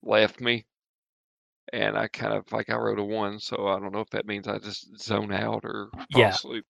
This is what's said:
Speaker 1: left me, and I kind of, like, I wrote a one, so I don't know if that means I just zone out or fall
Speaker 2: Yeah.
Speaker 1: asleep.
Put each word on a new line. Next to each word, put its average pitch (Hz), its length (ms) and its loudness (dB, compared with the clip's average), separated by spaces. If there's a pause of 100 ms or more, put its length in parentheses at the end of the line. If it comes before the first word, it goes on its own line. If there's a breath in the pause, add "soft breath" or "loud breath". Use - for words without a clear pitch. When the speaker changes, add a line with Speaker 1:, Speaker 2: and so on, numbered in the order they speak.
Speaker 1:
left 107 380 4
me, 117 260 0 (1040)
and 107 240 0
I 110 120 0
kind 107 260 -2
of, 104 180 -4
like, 110 160 -2
I 113 80 0
wrote 110 220 0
a 101 60 0
one, 104 340 -2
so 107 300 -4
I 98 100 2
don't 98 140 -6
know 104 80 -2
if 110 100 -6
that 107 160 -4
means 104 220 -4
I 107 100 -2
just 104 420 -12
zone 104 320 0
out 110 320 -2
or 104 280 -6
fall - 180 -12
Speaker 2:
Yeah. 120 200 8
Speaker 1:
asleep. 110 420 -4